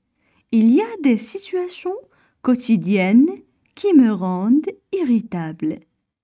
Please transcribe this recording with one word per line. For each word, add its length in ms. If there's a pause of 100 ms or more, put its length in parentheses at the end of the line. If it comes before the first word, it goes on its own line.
(520)
il 160
y 140
a 200
des 160
situations 800 (460)
quotidiennes 880 (440)
qui 200
me 180
rendent 580 (220)
irritable, 880 (460)